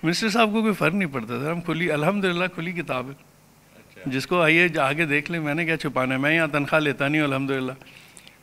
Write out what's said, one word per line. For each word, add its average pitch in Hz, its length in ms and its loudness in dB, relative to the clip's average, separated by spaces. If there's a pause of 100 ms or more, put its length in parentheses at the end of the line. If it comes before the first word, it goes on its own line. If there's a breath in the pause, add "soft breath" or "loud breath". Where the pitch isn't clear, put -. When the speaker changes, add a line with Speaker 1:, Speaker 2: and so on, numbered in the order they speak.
Speaker 1:
मिनिस्टर 175 260 0
साहब 214 220 4
को 220 100 0
कोई 220 120 2
फ़र्क 165 200 2
नहीं 196 160 0
पड़ता 120 340 -4
सर, 156 80 -2
हम 170 100 -4
खुली, 165 280 -2
अल्हम्दुलिल्लाह 180 580 0
खुली 180 260 -6
किताब 143 340 -6
है। 139 40 -14
Speaker 2:
अच्छा। - 1000 -16
Speaker 1:
जिसको 135 300 0
आइए 165 280 6
आगे 151 360 0
देख 147 260 -2
लें, 170 80 -4
मैंने 156 260 -2
क्या 160 100 0
छुपाना 131 400 -2
है, 131 60 -2
मैं 143 100 2
यहाँ 160 180 2
तनख्वाह 143 300 0
लेता 143 280 0
नहीं 151 140 2
हूँ 147 60 0
अल्हम्दुलिल्लाह। 135 580 -4 (580 loud breath)